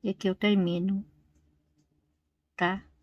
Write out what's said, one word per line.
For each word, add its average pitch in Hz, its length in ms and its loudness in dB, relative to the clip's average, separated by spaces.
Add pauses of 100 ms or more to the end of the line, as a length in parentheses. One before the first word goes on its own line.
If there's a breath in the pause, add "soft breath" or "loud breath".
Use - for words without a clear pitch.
E 208 80 -4
aqui 196 180 -4
eu 185 60 0
termino, 190 680 0 (1500)
tá? 180 260 -2 (200)